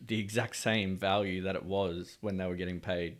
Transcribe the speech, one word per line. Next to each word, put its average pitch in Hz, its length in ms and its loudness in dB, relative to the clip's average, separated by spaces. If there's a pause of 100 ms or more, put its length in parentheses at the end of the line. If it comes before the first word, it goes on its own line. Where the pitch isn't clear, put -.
the 110 140 0
exact 110 360 -2
same 101 420 2
value 95 460 2
that 95 120 0
it - 80 -4
was 90 580 -2
when 98 160 -2
they 92 100 0
were 90 80 0
getting 90 240 -4
paid 87 400 -2